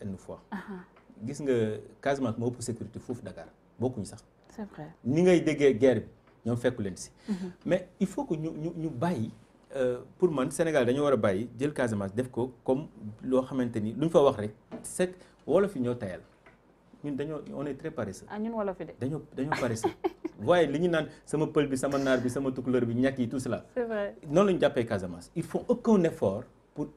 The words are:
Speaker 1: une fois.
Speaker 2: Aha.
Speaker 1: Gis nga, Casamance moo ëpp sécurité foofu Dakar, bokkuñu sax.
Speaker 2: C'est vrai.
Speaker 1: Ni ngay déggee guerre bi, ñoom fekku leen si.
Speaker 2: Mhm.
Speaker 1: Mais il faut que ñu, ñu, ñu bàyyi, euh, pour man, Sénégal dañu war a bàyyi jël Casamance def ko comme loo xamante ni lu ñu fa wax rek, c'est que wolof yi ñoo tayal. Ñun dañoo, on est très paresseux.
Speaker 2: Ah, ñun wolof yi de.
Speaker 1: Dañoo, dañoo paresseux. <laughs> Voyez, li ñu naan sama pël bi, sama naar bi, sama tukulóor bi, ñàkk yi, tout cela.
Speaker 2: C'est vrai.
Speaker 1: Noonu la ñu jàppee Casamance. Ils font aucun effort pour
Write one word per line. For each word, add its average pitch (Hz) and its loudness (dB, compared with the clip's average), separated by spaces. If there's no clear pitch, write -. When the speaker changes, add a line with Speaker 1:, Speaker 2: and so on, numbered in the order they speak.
Speaker 1:
une 98 -6
fois. - -14
Speaker 2:
Aha. 202 -8
Speaker 1:
Gis 147 -6
nga, 139 2
Casamance 135 -2
moo 120 -2
ëpp 123 -8
sécurité - -8
foofu - -10
Dakar, 85 -14
bokkuñu 117 -2
sax. 107 -16
Speaker 2:
C'est - -12
vrai. 156 -14
Speaker 1:
Ni 147 2
ngay 180 8
déggee 143 6
guerre 123 6
bi, - -8
ñoom 117 0
fekku 120 0
leen 95 -6
si. - -16
Speaker 2:
Mhm. 214 -2
Speaker 1:
Mais 180 0
il 196 2
faut - -6
que 180 -2
ñu, 156 -4
ñu, 160 -6
ñu 160 -4
bàyyi, 123 -2
euh, 123 0
pour 180 4
man, 135 0
Sénégal 156 2
dañu 123 2
war 143 4
a 127 6
bàyyi 107 2
jël 139 -2
Casamance 107 -2
def 127 -4
ko 131 -4
comme 135 0
loo 131 2
xamante 123 -2
ni 107 -2
lu 147 -2
ñu 165 0
fa 165 8
wax 143 6
rek, 107 -6
c'est 185 -4
que - -20
wolof 190 2
yi - -4
ñoo 120 -2
tayal. 92 -10
Ñun 147 -6
dañoo, 147 -6
on 139 -6
est 139 -6
très 156 -10
paresseux. 98 -8
Speaker 2:
Ah, 208 -10
ñun 220 -4
wolof 202 -4
yi 165 -10
de. 160 -14
Speaker 1:
Dañoo, 143 -4
dañoo 139 -2
paresseux. 117 0
<laughs> - -12
Voyez, 160 4
li 139 0
ñu 180 4
naan 160 0
sama 151 0
pël 151 2
bi, 135 -2
sama 139 0
naar 135 4
bi, 123 0
sama 135 -2
tukulóor 127 0
bi, 117 0
ñàkk 131 2
yi, 120 2
tout 135 -4
cela. 120 -4
Speaker 2:
C'est 247 0
vrai. 214 -4
Speaker 1:
Noonu 175 6
la 190 6
ñu 156 0
jàppee 139 4
Casamance. 92 -6
Ils 165 -2
font - -6
aucun 226 4
effort 120 0
pour 147 -6